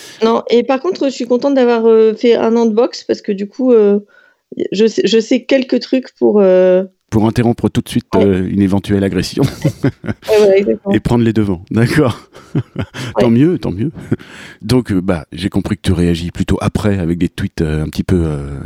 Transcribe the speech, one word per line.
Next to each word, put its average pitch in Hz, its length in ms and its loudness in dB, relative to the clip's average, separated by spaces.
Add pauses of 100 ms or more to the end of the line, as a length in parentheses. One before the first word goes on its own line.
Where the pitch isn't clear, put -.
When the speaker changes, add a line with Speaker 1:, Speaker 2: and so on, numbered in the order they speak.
(240)
Speaker 1:
Non, 226 260 2
et 240 140 4
par 262 160 -2
contre, 359 260 -4
je 269 80 0
suis 247 120 -8
contente 254 280 0
d'avoir, 240 320 2
euh, 220 280 4
fait 233 200 2
un 226 220 2
an 233 100 2
de 220 80 2
boxe, 240 300 -2
parce 220 180 -4
que - 100 -4
du 196 140 -6
coup, 254 260 0
euh, 208 280 4 (720)
je 202 140 2
sais, 208 180 -2
je 220 160 2
sais 240 240 -2
quelques 254 360 0
trucs - 380 -4
pour, 214 220 2
euh, 185 440 4 (260)
Speaker 2:
Pour 107 160 2
interrompre 113 420 0
tout - 120 -2
de - 80 -6
suite, - 260 -4
Speaker 1:
Ouais. 98 100 2
Speaker 2:
euh, 92 240 2
une 95 140 0
éventuelle 98 420 0
agression. 92 400 -2
<laughs> - 400 -4 (440)
Speaker 1:
Ouais, 220 100 2
voilà, 202 200 6
exactement. 202 360 -2
Speaker 2:
Et 214 60 0
prendre 120 240 0
les 113 80 2
devants, 98 400 -2
d'accord. 123 560 0 (260)
<laughs> - 640 -8
Tant 117 80 2
Speaker 1:
Ouais. 120 40 4
Speaker 2:
mieux, 143 280 2
tant 95 140 -6
mieux. 113 180 -6 (720)
Donc, 117 300 0
euh, 92 80 0
bah, 87 320 -2
j'ai 87 160 -6
compris 101 280 -4
que - 60 -12
tu 95 100 0
réagis 87 380 0
plutôt - 300 -2
après, 101 400 -2
avec 85 180 -2
des 85 100 0
tweets, - 340 -6
euh, 78 200 -2
un 78 60 -4
petit 90 160 -6
peu, 92 200 0
euh, 71 420 -6